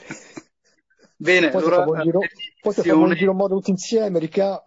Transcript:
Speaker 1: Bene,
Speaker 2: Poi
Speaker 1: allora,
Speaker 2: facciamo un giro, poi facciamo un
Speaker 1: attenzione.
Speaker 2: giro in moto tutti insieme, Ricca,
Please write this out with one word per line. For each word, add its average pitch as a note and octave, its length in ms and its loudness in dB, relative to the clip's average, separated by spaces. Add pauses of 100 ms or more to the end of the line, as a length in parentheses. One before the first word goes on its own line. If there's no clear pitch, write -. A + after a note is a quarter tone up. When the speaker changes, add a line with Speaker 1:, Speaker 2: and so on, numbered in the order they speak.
(1160)
Speaker 1:
Bene, E3+ 340 2
Speaker 2:
Poi E3+ 120 -2
Speaker 1:
allora, E3+ 140 2
Speaker 2:
facciamo F3 160 2
un E3+ 100 -4
giro, E3 160 0
poi - 540 -8
facciamo E3 260 2
un E3 60 6
Speaker 1:
attenzione. F#3 100 2
Speaker 2:
giro F#3+ 160 0
in F#3+ 60 -2
moto F#3+ 180 -2
tutti G3 160 -4
insieme, G3 480 -2
Ricca, F#3 480 -4